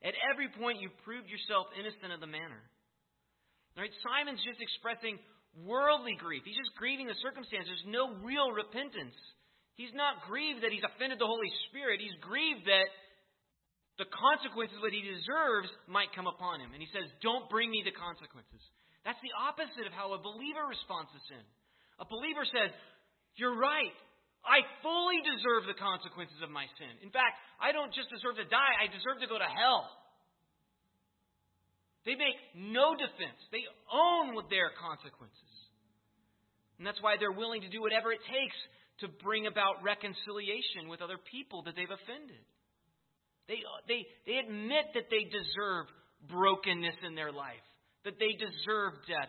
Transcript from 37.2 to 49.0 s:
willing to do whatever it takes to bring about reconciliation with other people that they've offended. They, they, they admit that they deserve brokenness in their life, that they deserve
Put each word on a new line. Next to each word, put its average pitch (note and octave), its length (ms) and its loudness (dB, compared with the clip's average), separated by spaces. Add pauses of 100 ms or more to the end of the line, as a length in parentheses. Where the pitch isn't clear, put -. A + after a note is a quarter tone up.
willing A3+ 300 -4
to F#3+ 60 -10
do A3 140 -6
whatever A3 300 2
it A3 120 -4
takes C4 320 -2 (440)
to G3 80 -6 (140)
bring G#3+ 240 0
about G3 360 2
reconciliation G3+ 1080 -2
with E3+ 140 -10
other F3+ 160 -6
people G3+ 460 -12
that E3 120 -8
they've F3+ 140 -2
offended. A#3+ 500 -12 (1080)
They, A3 140 -6 (280)
they, A#3 180 0 (180)
they A#3+ 140 0
admit B3+ 560 0
that A#3 160 -2
they G#3+ 140 4
deserve F#3 640 -2 (440)
brokenness F3+ 760 4
in E3 100 -6
their D3+ 180 -4
life, C3+ 340 -10 (380)
that G3 140 -6
they A3 140 4
deserve G3+ 640 0 (120)